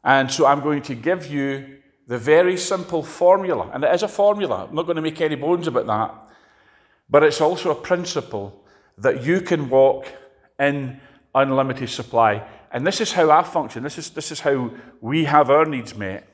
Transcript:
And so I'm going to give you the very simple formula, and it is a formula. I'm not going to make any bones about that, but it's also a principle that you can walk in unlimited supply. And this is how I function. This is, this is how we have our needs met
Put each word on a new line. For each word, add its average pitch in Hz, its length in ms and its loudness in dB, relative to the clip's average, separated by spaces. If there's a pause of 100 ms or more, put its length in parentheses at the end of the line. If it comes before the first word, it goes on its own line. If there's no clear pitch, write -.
And 135 260 4
so 147 160 2
I'm 143 140 4
going 143 220 -2
to 135 140 -10
give 156 320 -4
you 139 500 -6 (280)
the 120 120 -6
very 165 400 4
simple 175 440 -4
formula, 175 720 2
and 139 120 -4
it 156 100 4
is 190 80 0
a 202 60 -4
formula. 202 560 0
I'm - 100 -12
not 160 100 -4
going 170 120 -4
to 156 40 -6
make 156 200 -4
any 151 140 -2
bones 160 320 -2
about 120 200 -2
that, 110 260 -2 (960)
but 147 140 6
it's 151 160 2
also 170 320 0
a 143 40 0
principle 147 920 -6 (320)
that 123 260 0
you 170 160 2
can 160 300 -2
walk 135 420 4 (480)
in 139 400 -2 (340)
unlimited 131 560 0
supply. 113 560 0 (240)
And 127 160 -6
this 190 140 -2
is 220 140 -4
how 160 180 4
I 165 120 6
function. 131 400 -6
This 147 140 -10
is, 160 120 -12
this - 200 -12
is 151 120 -12
how 131 300 0 (280)
we 143 240 -2
have 143 260 4
our 147 140 6
needs 127 320 -6
met 98 380 -8